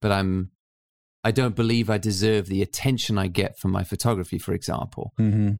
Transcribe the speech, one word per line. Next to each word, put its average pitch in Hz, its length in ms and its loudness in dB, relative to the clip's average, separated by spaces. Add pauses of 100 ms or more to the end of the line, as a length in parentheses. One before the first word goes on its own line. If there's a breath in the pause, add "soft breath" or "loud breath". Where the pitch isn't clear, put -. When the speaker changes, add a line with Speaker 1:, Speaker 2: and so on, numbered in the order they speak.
Speaker 1:
but 104 100 2
I'm, 95 400 0 (720)
I 113 80 2
don't 120 240 2
believe 117 340 2
I 110 80 2
deserve 101 500 0
the 98 140 0
attention 113 560 0
I 95 100 0
get 95 300 -4
from 95 140 -2
my 95 140 -2
photography, 98 520 -2
for - 160 -4
example. - 640 -6
Speaker 2:
Mm-hmm. 107 420 2